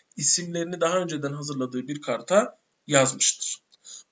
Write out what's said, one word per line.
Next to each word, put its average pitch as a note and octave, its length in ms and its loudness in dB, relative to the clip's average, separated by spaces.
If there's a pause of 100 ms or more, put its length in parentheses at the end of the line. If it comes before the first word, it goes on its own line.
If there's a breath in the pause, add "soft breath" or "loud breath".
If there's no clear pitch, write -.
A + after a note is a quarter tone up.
(160 loud breath)
isimlerini E3+ 640 -2
daha E3+ 160 2
önceden D3+ 360 -2
hazırladığı C3 540 -6
bir D3 140 -6
karta F3+ 580 0 (280)
yazmıştır. - 720 2 (540 loud breath)